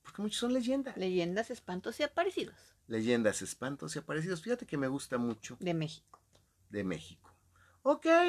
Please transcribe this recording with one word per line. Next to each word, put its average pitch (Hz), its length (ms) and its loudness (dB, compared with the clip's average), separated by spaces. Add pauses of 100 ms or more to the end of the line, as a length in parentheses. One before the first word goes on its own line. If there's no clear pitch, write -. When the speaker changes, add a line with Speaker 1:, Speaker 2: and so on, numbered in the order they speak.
Speaker 1:
porque - 200 -10
muchos 214 160 -4
son 240 140 0
leyendas. 262 440 0
Speaker 2:
Leyendas, 185 540 0
espantos 190 500 -6
y - 40 -2
aparecidos. 339 500 0 (320)
Speaker 1:
Leyendas, 113 560 4
espantos 139 540 -6
y - 20 -4
aparecidos. 160 440 -4
Fíjate 240 240 -4
que 156 100 -4
me 139 120 0
gusta 131 300 -2
mucho. 120 400 -4
Speaker 2:
De 175 160 -2
México. - 460 -6 (500)
Speaker 1:
De 101 140 -2
México. 87 500 -8 (480)
Ok, 294 240 2 (220)